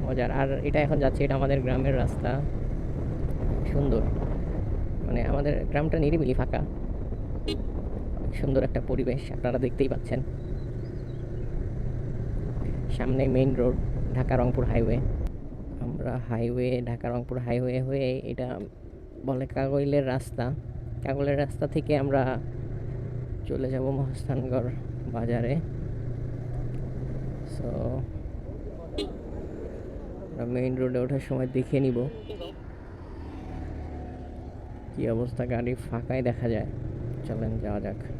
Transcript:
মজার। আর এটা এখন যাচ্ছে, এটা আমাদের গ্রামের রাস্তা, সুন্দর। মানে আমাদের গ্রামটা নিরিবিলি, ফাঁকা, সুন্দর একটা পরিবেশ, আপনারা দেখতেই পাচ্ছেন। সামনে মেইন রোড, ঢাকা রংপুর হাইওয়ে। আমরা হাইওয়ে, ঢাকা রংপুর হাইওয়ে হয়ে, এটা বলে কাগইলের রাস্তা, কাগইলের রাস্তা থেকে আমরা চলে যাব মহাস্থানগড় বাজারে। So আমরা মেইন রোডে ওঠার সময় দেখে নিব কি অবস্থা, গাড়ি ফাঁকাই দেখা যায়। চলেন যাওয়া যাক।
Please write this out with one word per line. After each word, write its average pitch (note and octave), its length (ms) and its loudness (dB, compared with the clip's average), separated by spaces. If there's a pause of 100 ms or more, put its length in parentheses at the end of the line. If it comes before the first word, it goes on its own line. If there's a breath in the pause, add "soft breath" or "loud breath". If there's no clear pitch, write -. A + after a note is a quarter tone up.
মজার। C3 260 2 (100)
আর C3+ 100 4 (180)
এটা D3 180 4
এখন D3 180 4
যাচ্ছে, C3 220 4
এটা C#3 140 4
আমাদের C#3 260 6
গ্রামের C3 360 4
রাস্তা, A#2 300 2 (1400)
সুন্দর। C#3 320 4 (1000)
মানে A#2+ 140 2 (120)
আমাদের C#3+ 220 4 (180)
গ্রামটা D#3 320 4
নিরিবিলি, C#3+ 360 4
ফাঁকা, B2+ 220 2 (1800)
সুন্দর C#3 280 4
একটা B2 220 0
পরিবেশ, B2+ 320 0 (140)
আপনারা B2 300 0
দেখতেই C3 280 2
পাচ্ছেন। - 260 -2 (2750)
সামনে B2+ 260 4 (120)
মেইন C3 240 8
রোড, B2 160 6 (420)
ঢাকা B2+ 240 4
রংপুর B2 300 4
হাইওয়ে। A#2 260 4 (880)
আমরা A#2+ 300 -2 (160)
হাইওয়ে, A#2+ 400 2 (200)
ঢাকা A#2+ 240 -2
রংপুর B2+ 320 -2
হাইওয়ে B2 320 2 (100)
হয়ে, C3+ 220 2 (220)
এটা B2 160 -2 (800)
বলে C3+ 180 0 (100)
কাগইলের C#3 580 4
রাস্তা, B2+ 320 -2 (580)
কাগইলের C#3 400 2
রাস্তা C#3 220 -2 (100)
থেকে D3+ 180 2 (100)
আমরা C#3 180 4 (1300)
চলে C3 240 0
যাব C3 120 2 (140)
মহাস্থানগড় C3 680 0 (460)
বাজারে। A#2 400 2 (2000)
So A#2+ 120 -2 (2500)
আমরা A#2+ 240 -4
মেইন B2+ 280 2
রোডে B2+ 220 2
ওঠার C3 240 0
সময় C3 200 0 (100)
দেখে B2+ 280 2
নিব B2 120 2 (3000)
কি C#3 80 -4 (140)
অবস্থা, A#2+ 280 -2 (100)
গাড়ি A#2+ 200 0 (120)
ফাঁকাই B2+ 440 -2
দেখা A#2+ 240 0
যায়। G#2 160 0 (580)
চলেন A2 240 -2 (120)
যাওয়া G#2 220 -2
যাক। G#2+ 140 -4 (200)